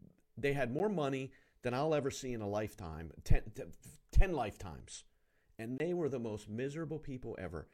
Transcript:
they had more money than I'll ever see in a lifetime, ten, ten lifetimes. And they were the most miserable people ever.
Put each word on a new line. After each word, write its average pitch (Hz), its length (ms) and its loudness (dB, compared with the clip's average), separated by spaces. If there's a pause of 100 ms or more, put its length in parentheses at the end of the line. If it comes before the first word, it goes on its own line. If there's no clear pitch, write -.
(360)
they 139 160 0
had 131 180 0
more 175 180 0
money 139 420 -2 (300)
than 123 120 -2
I'll 156 200 2
ever 139 160 2
see 123 240 -6
in 113 80 -4
a 104 60 -2
lifetime, 85 640 -4 (120)
ten, - 280 6 (600)
ten 190 220 10
lifetimes. 98 720 -4 (560)
And 120 180 -6
they 170 160 0
were 170 160 0
the 127 100 -2
most 107 300 -4
miserable 143 480 -4
people 123 400 -8
ever. 85 360 -6